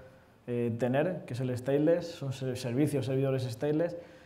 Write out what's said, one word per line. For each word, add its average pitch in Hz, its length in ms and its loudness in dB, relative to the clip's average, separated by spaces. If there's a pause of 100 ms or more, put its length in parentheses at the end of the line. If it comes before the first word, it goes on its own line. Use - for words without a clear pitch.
(460)
eh, 120 320 0
tener, 143 480 0
que - 80 -8
es 117 60 -6
el 127 180 -2
stateless, 156 480 2
son 135 260 -6
ser-, 127 260 -4
servicios, 131 500 0
servidores 135 360 2
stateless, 151 540 0 (280)